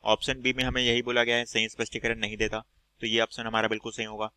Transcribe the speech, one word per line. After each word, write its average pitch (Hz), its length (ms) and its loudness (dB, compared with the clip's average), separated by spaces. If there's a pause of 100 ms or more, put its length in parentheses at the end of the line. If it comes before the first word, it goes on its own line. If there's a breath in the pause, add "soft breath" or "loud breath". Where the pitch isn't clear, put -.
Option 127 360 2
B 127 120 0
में 127 120 0
हमें 127 180 0
यही 120 200 4
बोला 120 220 2
गया 117 120 2
है 120 100 2
सही 110 220 0
स्पष्टीकरण 113 500 -4
नहीं 107 180 -4
देता, 110 260 -2 (380)
तो 117 60 -6
ये 113 140 2
option 113 240 -2
हमारा 113 240 2
बिल्कुल 110 240 -2
सही 113 140 -6
होगा। 107 300 -6